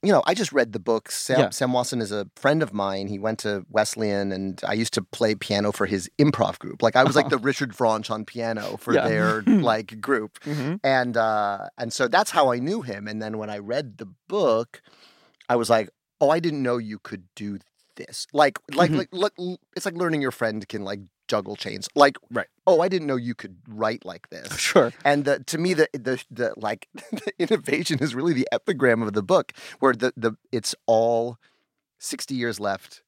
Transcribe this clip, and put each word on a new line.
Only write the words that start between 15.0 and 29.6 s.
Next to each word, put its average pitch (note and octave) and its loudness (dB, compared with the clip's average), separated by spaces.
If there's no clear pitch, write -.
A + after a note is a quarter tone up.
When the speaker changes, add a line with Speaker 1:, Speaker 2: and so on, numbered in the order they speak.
Speaker 1:
I A#2+ 4
was A2+ 0
like, A2 4
"Oh, C#3+ 6
I D#3+ 4
didn't D#3 -2
know B2 0
you G#2+ -8
could F#2 -14
do G2+ -8
this." - -12
Like, C#3+ 4
like, D#3+ 4
Speaker 2:
Mm-hmm. D3+ 2
Speaker 1:
like, F3+ -4
look, F#3+ 0
l-, F3+ -8
it's F3+ -8
like F3+ -4
learning E3 0
your C3 0
friend A2 -4
can, G2+ -8
like, G2+ -8
juggle G#2 -2
chains. G2+ -10
Like, C#3+ 6
Speaker 3:
Right. A#2 -4
Speaker 1:
"Oh, E3+ 6
I F3+ 2
didn't F3+ -2
know C3+ 0
you A#2+ -4
could F#2 -16
write A2 -4
like F2 -16
this." - -14
Speaker 2:
<laughs> - -8
Sure. B2 4
Speaker 1:
And C#3+ 4
the, C#3+ 2
to - -4
me, F3+ 2
the, D#3 4
the, B2+ -4
the, A#2 -4
like, G#2+ -6
<laughs> - -20
the - -8
innovation E3 0
is C3 -2
really D#3 0
the C3 0
epigram A#2+ 0
of G#2+ -4
the G#2 0
book, E3+ 2